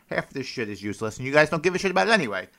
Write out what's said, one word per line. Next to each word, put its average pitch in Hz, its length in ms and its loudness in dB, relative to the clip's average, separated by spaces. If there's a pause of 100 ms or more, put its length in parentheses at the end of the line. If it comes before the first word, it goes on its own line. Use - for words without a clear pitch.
half 165 220 -4
this 135 160 -8
shit 113 220 -6
is 101 140 -10
useless 104 360 -6
and 127 80 -10
you 135 60 -4
guys 147 180 6
don't 160 140 -2
give 180 100 2
a 180 40 -4
shit 190 120 -2
about 190 180 2
it 226 40 4
anyway. 104 360 0 (100)